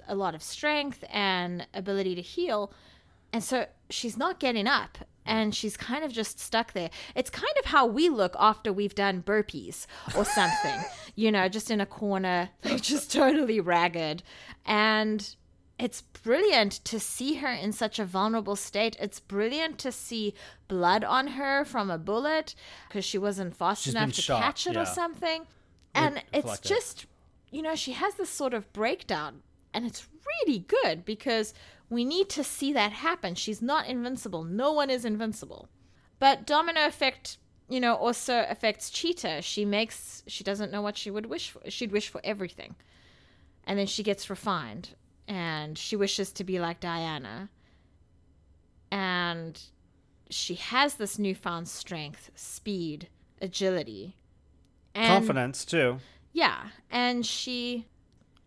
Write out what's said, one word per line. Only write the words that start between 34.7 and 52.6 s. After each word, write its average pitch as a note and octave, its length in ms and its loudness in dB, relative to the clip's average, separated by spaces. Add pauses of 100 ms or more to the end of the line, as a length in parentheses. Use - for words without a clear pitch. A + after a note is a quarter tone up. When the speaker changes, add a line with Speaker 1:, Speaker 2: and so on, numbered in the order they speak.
Speaker 1:
one D4 180 2
is B3 160 0
invincible. A3 640 -4 (500)
But C4+ 280 6
domino D#4 400 4
effect, - 500 0 (320)
you B3+ 100 0
know, A#3+ 160 4
also A#3+ 540 2
affects G#3+ 400 -2
Cheetah. F3+ 540 -2
She G#3 220 -2
makes, - 600 -2
she - 180 -12
doesn't G3+ 280 -4
know G#3 100 -4
what G#3 160 -4
she G#3 140 -8
would A3 160 -6
wish D#4+ 240 -6
for. - 180 -20
She'd A3 220 -6
wish G#3 180 0
for - 140 -10
everything. G3+ 520 -8 (920)
And G3 120 -2
then G3+ 100 2
she G#3+ 140 -4
gets G3+ 300 -2
refined, E3+ 640 -4 (320)
and D#3+ 500 -4
she - 180 -4
wishes G3 380 0
to G3 100 -8
be F#3 160 -2
like E3+ 200 -4
Diana. E3 720 -6 (1400)
And F3 680 -2 (680)
she - 260 -4
has C#4 400 2
this G#3 240 -4
newfound F3 480 -2
strength, - 680 -10
speed, E3+ 760 -6 (320)